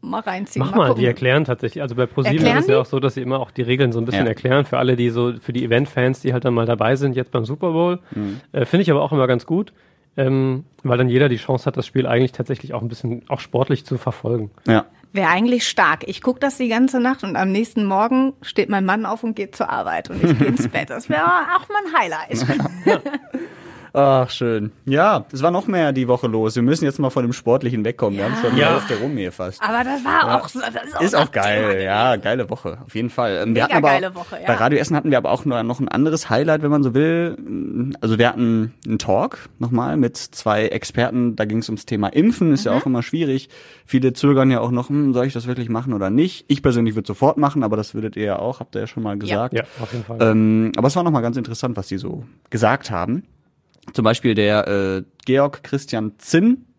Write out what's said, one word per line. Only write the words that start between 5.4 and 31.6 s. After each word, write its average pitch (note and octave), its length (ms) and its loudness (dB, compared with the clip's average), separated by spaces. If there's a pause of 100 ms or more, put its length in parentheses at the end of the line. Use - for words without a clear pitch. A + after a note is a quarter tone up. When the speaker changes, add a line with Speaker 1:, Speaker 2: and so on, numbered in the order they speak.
Speaker 2:
für - 120 -10
die B2 120 -2
Event-Fans, B2+ 560 0
die C3 120 -2
halt B2 120 -2
dann B2 100 2
mal A2+ 100 2
dabei A2+ 320 2
sind, C3+ 200 -2
jetzt B2+ 160 -6
beim A#2 120 0
Super D3+ 280 -4
Bowl. F3 260 0 (140)
Speaker 3:
Mhm. G#2 280 -6 (120)
Speaker 2:
Äh, C3+ 140 0
find F3+ 160 2
ich E3 80 2
aber D3 120 4
auch - 100 -2
immer C3+ 140 4
ganz B2 200 0
gut, G3 260 -2 (440)
ähm, C3 480 0 (200)
weil B2 120 2
dann B2+ 120 4
jeder C3 200 4
die B2 100 0
Chance - 280 -2
hat, C3+ 100 -4
das B2+ 100 -4
Spiel C3 200 -2
eigentlich B2 260 2
tatsächlich C3 400 -8
auch A#2 100 -6
ein A#2 60 -6
bisschen A#2 400 -8
auch C3+ 120 -4
sportlich - 440 -2
zu B2+ 140 -6
verfolgen. A2+ 520 -4 (160)
Speaker 3:
Ja. A2 180 4 (280)
Speaker 1:
Wär F#3+ 180 2
eigentlich A#3 360 2
stark. D#3+ 400 2
Ich - 160 -10
guck B3+ 180 -2
das C4+ 180 -2
die B3+ 100 -2
ganze B3 320 2
Nacht B3+ 240 -2
und F#3+ 120 -6
am F#3+ 140 0
nächsten G#3+ 360 0
Morgen A#3 560 0
steht - 260 -2
mein G3 160 0
Mann G#3 220 -2
auf A3 180 -6
und A3+ 100 -4
geht G#3 220 -10
zur - 140 -4
Arbeit - 400 -4
und - 120 -4
ich E3 160 4
geh C#3 60 4
ins - 240 0
Bett. - 220 -6
Das - 180 -10
wär D4+ 160 0
auch F4 440 0
mal G#4 160 -2
ein D#4+ 140 -2
Highlight. E3 640 -2 (260)
Speaker 3:
<laughs> G3 140 4 (1000)
Ach, C3+ 300 4
schön. A2 440 -2 (120)
Ja, D#3 480 2
es C3+ 100 -8
war E3 80 2
noch F#3 180 -2
mehr E3+ 260 2
die B2+ 120 0
Woche B2 200 2
los. A2 280 0
Wir A#2+ 80 0
müssen D#3 220 2
jetzt C#3 140 -2
mal C#3 100 0
von B2+ 160 -2
dem A#2+ 80 -2
Sportlichen A#2+ 500 0
wegkommen. G#2 360 -2
Wir G2+ 80 -2
Speaker 1:
Ja. - 40 -2
Speaker 3:
haben - 120 -2
schon A#2+ 120 2
die C3 60 4
Speaker 2:
Ja. D#3 140 4
Speaker 3:
Hälfte C3 280 -2
rum C#3 140 -4
hier F#2 160 -6
fast. F#2 300 -8
Speaker 1:
Aber A3+ 220 -2
das C4 200 -6
war D4 240 2
Speaker 3:
Ja. G3+ 100 2
Speaker 1:
auch - 120 -4
so, B3+ 100 -10
das - 240 -8
ist - 120 -12
auch C#3+ 40 -4
Speaker 3:
Ist F#3+ 140 0
Speaker 1:
das C#3+ 140 4
Speaker 3:
auch - 40 -14
geil, G#2 380 0